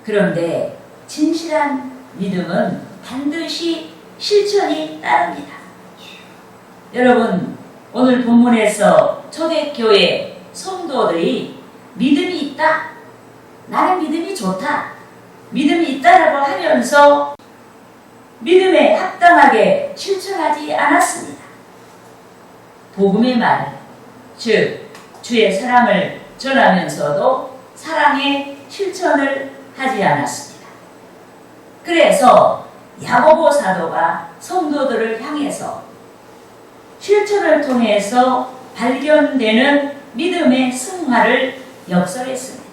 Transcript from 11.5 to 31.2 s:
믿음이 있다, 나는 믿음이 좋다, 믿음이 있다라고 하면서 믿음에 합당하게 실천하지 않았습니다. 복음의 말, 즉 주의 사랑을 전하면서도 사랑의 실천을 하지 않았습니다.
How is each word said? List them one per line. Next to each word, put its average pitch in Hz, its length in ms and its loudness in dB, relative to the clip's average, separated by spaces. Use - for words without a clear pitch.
믿음이 320 460 0
있다, 302 500 -2
나는 370 320 0
믿음이 339 360 -4
좋다, - 580 -6
믿음이 302 460 0
있다라고 320 400 4
하면서 285 840 4
믿음에 339 560 4
합당하게 285 1000 4
실천하지 320 760 -4
않았습니다. - 720 0
복음의 214 420 2
말, 175 400 -2
즉 - 540 -2
주의 226 320 0
사랑을 240 720 0
전하면서도 262 1200 0
사랑의 277 800 -2
실천을 330 840 -2
하지 262 260 -2
않았습니다. - 640 -4